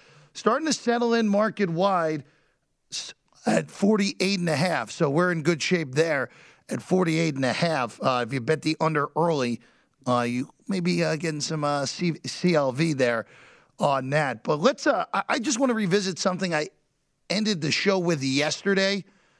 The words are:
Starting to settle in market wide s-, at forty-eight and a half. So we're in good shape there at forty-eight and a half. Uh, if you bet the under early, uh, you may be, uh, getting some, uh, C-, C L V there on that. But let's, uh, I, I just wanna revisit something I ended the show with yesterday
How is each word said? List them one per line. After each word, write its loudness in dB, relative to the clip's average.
Starting 0
to 0
settle 0
in 2
market 0
wide 0
s-, -12
at 0
forty-eight 0
and -2
a 0
half. 0
So 0
we're 2
in -2
good 0
shape -2
there 0
at -6
forty-eight 2
and -2
a 2
half. -2
Uh, 0
if -10
you -4
bet -2
the 0
under 0
early, 0
uh, 2
you -2
may -2
be, 0
uh, 0
getting -4
some, -4
uh, 0
C-, -2
C 0
L 2
V 0
there 0
on 0
that. 0
But 0
let's, 2
uh, 2
I, 0
I 0
just -2
wanna 2
revisit 0
something -2
I -2
ended 0
the -2
show 2
with 0
yesterday 0